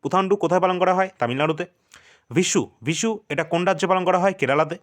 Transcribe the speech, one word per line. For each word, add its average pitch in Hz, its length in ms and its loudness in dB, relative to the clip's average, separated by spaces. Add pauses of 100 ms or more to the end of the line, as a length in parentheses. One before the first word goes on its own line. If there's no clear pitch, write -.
পুথান্ডু 190 340 0
কোথায় 175 260 0
পালন 185 180 0
করা 180 140 2
হয়? 190 160 0 (100)
তামিলনাড়ুতে। 151 460 -2 (680)
ভিশু, 180 360 0 (140)
ভিশু 202 360 -2 (100)
এটা 160 140 -4
কোন 170 220 -2
রাজ্যে 190 220 0
পালন 185 180 0
করা 185 140 2
হয়? 190 140 2
কেরালাতে। 151 500 0